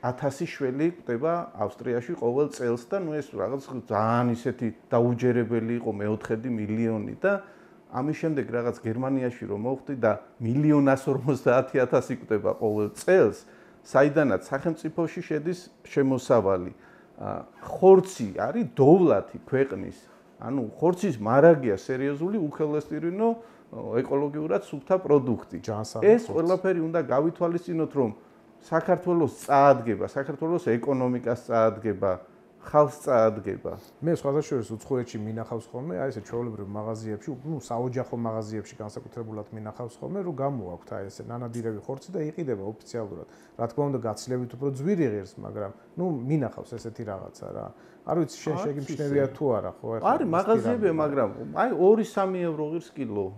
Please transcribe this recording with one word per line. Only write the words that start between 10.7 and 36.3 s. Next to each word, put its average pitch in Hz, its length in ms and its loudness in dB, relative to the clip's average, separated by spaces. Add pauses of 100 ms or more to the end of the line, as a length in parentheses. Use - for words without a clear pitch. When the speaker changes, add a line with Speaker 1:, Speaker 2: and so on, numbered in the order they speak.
Speaker 1:
ას 135 220 4
ორმოცდაათი 131 720 2
ათასი 127 360 2
კვდება 101 380 -2
ყოველ 107 380 0
წელს, 165 460 4 (400)
საიდანაც 143 680 2
სახელმწიფოში 160 800 -4
შედის 160 340 -4 (220)
შემოსავალი. 117 920 2 (460)
ა, - 260 -8 (140)
ხორცი 185 800 6
არის 143 360 -2
დოვლათი 143 680 6
ქვეყნის. 98 560 -2 (440)
ანუ 123 220 -4 (100)
ხორცის 180 440 0
მარაგია 131 600 6
სერიოზული, 143 640 -4
უქელესტირინო, 156 880 -2 (400)
ო, 110 300 -4
ეკოლოგიურად 147 640 -2
სუფთა 160 320 -2
პროდუქტი. 131 640 2
Speaker 2:
ჯანსაღი 110 480 -6
Speaker 1:
ეს 226 180 8
Speaker 2:
ხორცი. - 120 -4
Speaker 1:
ყველაფერი 180 440 2
უნდა 165 220 0
გავითვალისწინოთ, 165 880 0
რომ 127 180 2 (480)
საქართველოს 170 840 2
წაადგება, 120 680 6
საქართველოს 156 640 -4
ეკონომიკას 123 800 0
წაადგება, 107 640 2 (480)
ხალხს 151 360 2 (120)
წაადგება. 104 640 2 (320)
Speaker 2:
მე 170 80 0
სხვათა 143 320 -2
შორის 120 240 -4
უცხოეთში 117 480 -6
მინახავს 110 480 -8
ხოლმე, 147 320 -10
აი, 135 120 -4
ესე 110 120 -8
ჩვეულებრივ 110 480 -8